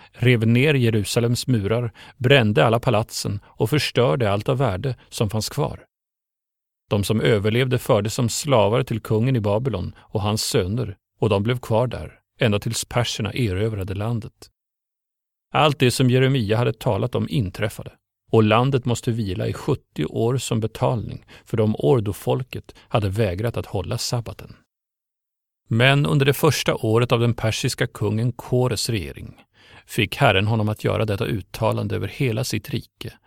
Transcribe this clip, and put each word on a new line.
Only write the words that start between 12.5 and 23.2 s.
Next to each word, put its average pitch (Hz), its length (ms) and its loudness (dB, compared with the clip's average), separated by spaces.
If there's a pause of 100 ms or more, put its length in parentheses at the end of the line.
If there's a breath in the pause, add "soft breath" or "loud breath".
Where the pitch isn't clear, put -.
tills - 260 -4
perserna - 500 -4
erövrade 98 600 -2
landet. 113 560 -8 (1040)
Allt 143 240 4
det 123 120 4
som 127 200 2
Jeremia 127 460 2
hade 120 160 0
talat 110 420 -2
om 110 140 -2
inträffade, - 640 -4 (380)
och 113 120 6
landet 120 420 4
måste 120 260 -2
vila 110 360 -2
i 104 60 -2
sjuttio - 520 -6
år 117 320 0
som 117 240 -4
betalning 113 640 -4 (200 loud breath)
för - 120 -6
de 107 200 2
år 143 240 2
då 104 120 -2
folket - 640 -6 (140 soft breath)
hade 104 200 0
vägrat 104 480 -2